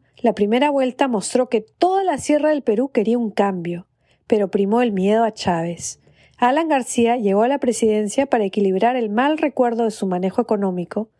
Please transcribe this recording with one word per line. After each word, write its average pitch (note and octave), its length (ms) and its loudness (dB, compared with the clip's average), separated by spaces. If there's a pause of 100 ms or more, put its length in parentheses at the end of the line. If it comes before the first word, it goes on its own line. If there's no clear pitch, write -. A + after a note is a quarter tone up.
(180)
la A3+ 180 0
primera A#3 340 2
vuelta C4+ 380 0
mostró A#3+ 420 -2
que A3 120 0
toda F#4 420 0
la E4 160 -2
sierra D4 300 0
del D4+ 120 0
Perú A#3 300 -2
quería A3+ 260 0
un A3+ 140 -2
cambio, F3+ 560 -4 (400)
pero G#3 240 0
primó G#3 320 2
el A#3+ 80 0
miedo G3+ 320 2
a A3 100 0
Chávez. E3+ 680 -4 (380)
Alan C#4+ 300 2
García B3 500 0
llegó G3+ 240 2
a A#3 60 4
la C#4 120 0
presidencia A3 680 0
para A3+ 180 0
equilibrar G3 500 0
el A#3 140 -2
mal C4+ 300 0
recuerdo A#3+ 460 0
de A3 40 0
su G#3 160 -6
manejo F#3 340 -2
económico G3+ 680 -4 (100)